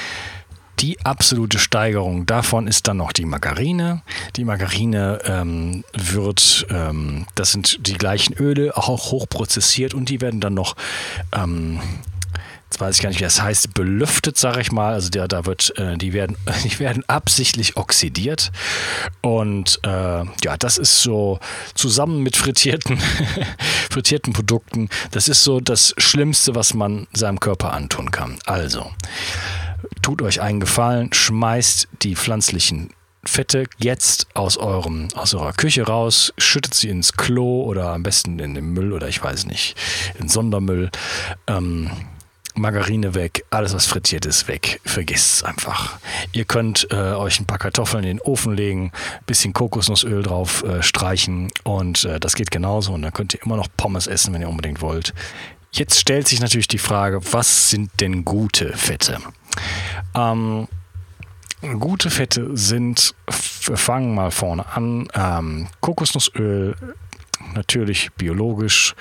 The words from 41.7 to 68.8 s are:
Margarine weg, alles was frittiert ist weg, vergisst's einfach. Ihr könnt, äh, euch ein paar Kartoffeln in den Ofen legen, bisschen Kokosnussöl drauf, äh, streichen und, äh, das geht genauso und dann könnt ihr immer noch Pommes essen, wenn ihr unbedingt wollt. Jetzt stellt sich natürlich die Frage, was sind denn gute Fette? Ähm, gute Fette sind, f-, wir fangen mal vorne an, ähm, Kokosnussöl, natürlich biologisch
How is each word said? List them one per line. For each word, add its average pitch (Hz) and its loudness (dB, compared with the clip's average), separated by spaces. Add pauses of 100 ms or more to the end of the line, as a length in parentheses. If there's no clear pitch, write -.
Margarine 104 0
weg, 87 -2
alles 101 0
was 90 2
frittiert 78 0
ist - 0
weg, - -4
vergisst's - 2
einfach. - -6 (340)
Ihr 117 0
könnt, 113 2
äh, 98 0
euch 98 0
ein 101 -2
paar 101 -2
Kartoffeln 104 0
in 92 0
den - -6
Ofen 117 0
legen, 95 0 (340)
bisschen 107 2
Kokosnussöl 107 0
drauf, 92 -2
äh, 90 -2
streichen 92 0 (140)
und, 95 0
äh, 80 -2
das 87 0
geht - -2
genauso 95 0
und 82 -2
dann 78 -4
könnt 98 -4
ihr - -10
immer 113 0
noch 101 -2
Pommes 95 0
essen, 95 0
wenn 85 -2
ihr 82 -4
unbedingt 78 -4
wollt. 80 -2 (580)
Jetzt - 2
stellt 139 4
sich 123 2
natürlich 117 2
die 107 0
Frage, 101 2 (120)
was - 4
sind 104 0 (100)
denn 92 0
gute 101 2
Fette? - 0 (1000)
Ähm, 113 0 (1080)
gute 170 0
Fette 127 0
sind, 117 2 (120)
f-, - -4
wir 131 0
fangen 123 2
mal 92 2
vorne 90 -2
an, 120 -2
ähm, 87 -2 (120)
Kokosnussöl, 107 0 (800)
natürlich 104 0
biologisch 101 0